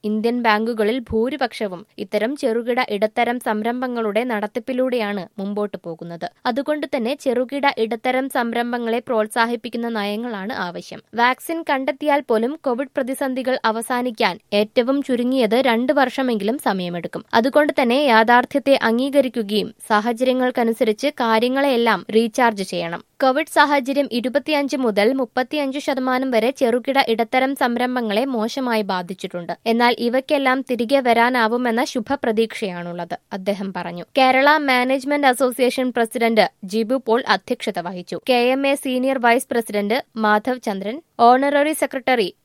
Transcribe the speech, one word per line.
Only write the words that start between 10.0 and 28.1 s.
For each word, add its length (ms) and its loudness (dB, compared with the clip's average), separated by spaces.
ആവശ്യം. 440 -10
വാക്സിൻ 480 0
കണ്ടെത്തിയാൽ 580 0
പോലും 320 0
കോവിഡ് 320 -4
പ്രതിസന്ധികൾ 680 -2
അവസാനിക്കാൻ 720 0
ഏറ്റവും 500 2
ചുരുങ്ങിയത് 580 2
രണ്ട് 320 2
വർഷമെങ്കിലും 680 0
സമയമെടുക്കും. 680 -4
അതുകൊണ്ട് 400 4
തന്നെ 300 2
യാഥാർത്ഥ്യത്തെ 800 4
അംഗീകരിക്കുകയും 880 0
സാഹചര്യങ്ങൾക്കനുസരിച്ച് 960 0
കാര്യങ്ങളെയെല്ലാം 960 2
റീചാർജ് 540 2
ചെയ്യണം. 380 -6
കോവിഡ് 360 0
സാഹചര്യം 580 2
ഇരുപത്തിയഞ്ച് 680 -2
മുതൽ 360 2
മുപ്പത്തിയഞ്ച് 680 -2
ശതമാനം 520 -2
വരെ 200 2
ചെറുകിട 480 0
ഇടത്തരം 480 0
സംരംഭങ്ങളെ 680 0